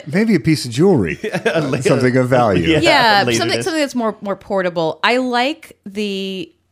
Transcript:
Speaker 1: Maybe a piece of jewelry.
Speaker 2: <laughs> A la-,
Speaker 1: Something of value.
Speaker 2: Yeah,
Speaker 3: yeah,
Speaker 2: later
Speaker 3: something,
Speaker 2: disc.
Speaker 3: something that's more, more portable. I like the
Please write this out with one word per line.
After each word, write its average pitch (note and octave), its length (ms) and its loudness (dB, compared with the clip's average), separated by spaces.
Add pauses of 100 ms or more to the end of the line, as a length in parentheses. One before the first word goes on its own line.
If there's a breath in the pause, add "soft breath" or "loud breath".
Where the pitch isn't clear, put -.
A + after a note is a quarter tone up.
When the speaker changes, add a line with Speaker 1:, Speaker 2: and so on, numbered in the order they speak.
Speaker 1:
Maybe G#3 280 0
a E3 60 2
piece D#3+ 240 0
of B2 80 -10
jewelry. B2 480 2
Speaker 2:
<laughs> G3 240 -6
A E3 160 0
la-, C3+ 200 -2
Speaker 1:
Something B2+ 360 2
of B2+ 120 2
value. A2 380 2
Speaker 2:
Yeah, D#3 140 2
Speaker 3:
yeah, A#3+ 460 2
Speaker 2:
later A#2 120 2
Speaker 3:
something, F4+ 200 -2
Speaker 2:
disc. A#2 80 -4
Speaker 3:
something D#4+ 160 -2
that's C4+ 120 -4
more, A3 260 -4
more G3 160 -6
portable. F3 680 -4
I A#3 140 4
like B3+ 680 -4
the G3 680 -8 (200)